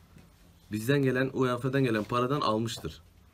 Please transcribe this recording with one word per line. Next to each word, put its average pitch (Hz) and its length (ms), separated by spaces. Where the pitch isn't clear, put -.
bizden 120 320
gelen, 131 300
uefa'dan 127 500
gelen 110 200
paradan 123 380
almıştır. 110 600